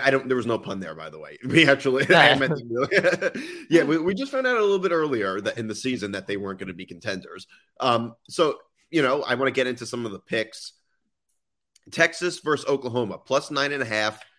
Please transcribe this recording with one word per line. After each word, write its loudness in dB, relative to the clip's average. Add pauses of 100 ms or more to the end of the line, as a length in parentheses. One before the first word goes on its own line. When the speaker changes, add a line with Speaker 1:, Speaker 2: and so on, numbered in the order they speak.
Speaker 1:
I 6
don't, 0
there 0
was -4
no 0
pun -8
there, -10
by -14
the -16
way. -16
<laughs> -16
We 6
actually, 4
Speaker 2:
No. 6
Speaker 1:
I 8
meant 0
to -12
really, -2
<laughs> -20
yeah, 6
we, 2
we 0
just -6
found -2
out 2
a 2
little 2
bit 0
earlier 0
that -4
in -6
the -6
season -4
that -8
they -4
weren't -8
gonna -10
be -14
contenders. -10 (320)
Um, 0 (160)
so, 0 (340)
you 2
know, 2
I -2
wanna 2
get 0
into -6
some -6
of -6
the -10
picks. -6 (1160)
Texas 0
versus -2
Oklahoma, -2
plus -2
nine -2
and -4
a -2
half, -2 (160)